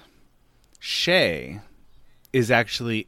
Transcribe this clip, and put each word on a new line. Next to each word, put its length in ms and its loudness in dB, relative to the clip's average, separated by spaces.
Shay 840 0
is 180 2
actually 560 0